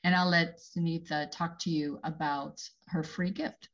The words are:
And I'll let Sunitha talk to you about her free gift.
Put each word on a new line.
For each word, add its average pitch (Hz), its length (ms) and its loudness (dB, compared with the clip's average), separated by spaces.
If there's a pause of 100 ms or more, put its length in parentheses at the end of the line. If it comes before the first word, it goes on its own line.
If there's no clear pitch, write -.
And 180 120 6
I'll 180 140 4
let 170 300 4
Sunitha 165 680 -2
talk 170 300 -4
to 180 100 -2
you 147 360 0
about 147 560 -4 (260)
her 160 160 -2
free 180 280 -2
gift. - 420 -8